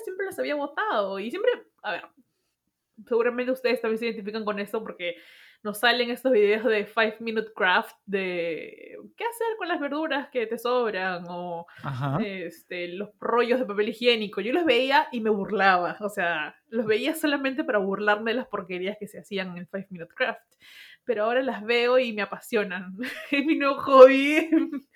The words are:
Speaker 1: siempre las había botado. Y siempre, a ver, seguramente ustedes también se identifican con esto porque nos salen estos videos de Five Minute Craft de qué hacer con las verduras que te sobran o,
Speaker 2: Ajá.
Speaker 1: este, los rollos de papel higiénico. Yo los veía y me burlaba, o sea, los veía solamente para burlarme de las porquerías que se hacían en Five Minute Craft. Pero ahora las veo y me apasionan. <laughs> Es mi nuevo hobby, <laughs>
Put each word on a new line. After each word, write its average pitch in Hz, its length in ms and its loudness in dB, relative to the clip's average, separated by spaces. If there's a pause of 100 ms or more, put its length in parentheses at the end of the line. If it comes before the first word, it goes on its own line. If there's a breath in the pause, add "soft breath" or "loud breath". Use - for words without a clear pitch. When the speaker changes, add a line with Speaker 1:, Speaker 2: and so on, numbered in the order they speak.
Speaker 1:
siempre 381 220 -6
las 370 140 -8
había 269 160 -4
botado. 285 640 -2
Y 214 100 -6
siempre, 427 220 0 (320)
a 208 80 -6
ver, - 120 -8 (1040)
seguramente 240 440 0
ustedes 247 300 0
también 220 180 -2
se 233 60 -4
identifican 214 400 -6
con 202 140 -4
esto 208 220 -6
porque 175 360 -8 (440 loud breath)
nos 208 180 -8
salen 240 300 2
estos 254 220 -2
videos 214 320 4
de 214 220 2
Five 214 340 -2
Minute 220 340 -6
Craft 190 400 0 (120)
de 180 920 -6 (220)
qué 403 80 -6
hacer 453 320 -4
con 359 100 -6
las 330 140 -2
verduras 285 480 -4
que 233 180 -4
te 226 100 -6
sobran 190 680 -2
o, 175 380 -10 (180 loud breath)
Speaker 2:
Ajá. 139 400 -4
Speaker 1:
este, 180 720 -8
los 202 160 -10 (100)
rollos 240 400 2
de 254 60 -2
papel 202 240 -2
higiénico. 220 500 0
Yo 220 140 -2
los 349 100 2
veía 269 480 4
y 247 80 -6
me 220 100 0
burlaba, 190 680 2
o 208 80 -6
sea, 170 480 -4 (140)
los 226 160 -2
veía 240 280 0
solamente 285 520 -2
para 214 140 0
burlarme 208 520 0
de 233 60 -2
las 247 100 -6
porquerías 185 500 -8
que 202 120 -14
se - 100 -18
hacían 185 380 -8
en 175 100 -12
Five 196 220 -10
Minute 170 260 -16
Craft. 233 240 -4 (640 loud breath)
Pero 214 220 -2
ahora 247 160 2
las 220 240 -4
veo 240 340 2
y 233 140 0
me 208 80 -6
apasionan. 190 760 -4
<laughs> - 320 -10
Es 277 160 0
mi 302 120 2
nuevo 269 240 0
hobby, 277 680 10
<laughs> 285 460 0